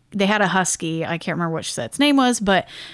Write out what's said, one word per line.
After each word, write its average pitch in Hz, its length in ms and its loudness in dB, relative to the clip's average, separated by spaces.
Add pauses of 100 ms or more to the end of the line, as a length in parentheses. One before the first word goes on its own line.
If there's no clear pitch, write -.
they 196 160 -2
had 208 160 2
a 190 60 2
husky. 165 580 -2
I 165 140 -4
can't 160 180 -6
remember 170 160 -2
what 156 120 -6
she - 80 -8
said 120 120 -6
its - 140 -6
name 285 180 4
was, 247 220 4
but 190 280 2 (260)